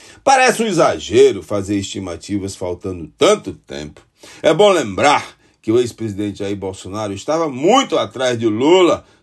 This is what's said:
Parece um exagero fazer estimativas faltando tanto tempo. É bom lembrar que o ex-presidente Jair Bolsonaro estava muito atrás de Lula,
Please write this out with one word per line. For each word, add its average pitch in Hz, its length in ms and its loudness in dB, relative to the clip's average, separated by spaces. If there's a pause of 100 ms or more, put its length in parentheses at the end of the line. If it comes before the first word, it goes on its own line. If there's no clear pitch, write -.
(220)
Parece 254 400 2
um 233 60 -2
exagero 120 760 2
fazer 101 360 -4
estimativas 95 800 -8
faltando 90 600 -8
tanto 190 360 2
tempo. - 520 -14 (380)
É - 100 4
bom 202 160 4
lembrar 131 680 0 (240)
que 110 100 -4
o 117 80 4
ex-presidente 104 600 -6
Jair 101 180 -6
Bolsonaro 98 560 -10
estava 156 340 -4
muito 185 500 0
atrás 123 400 -2
de 113 100 -2
Lula, 143 580 2 (180)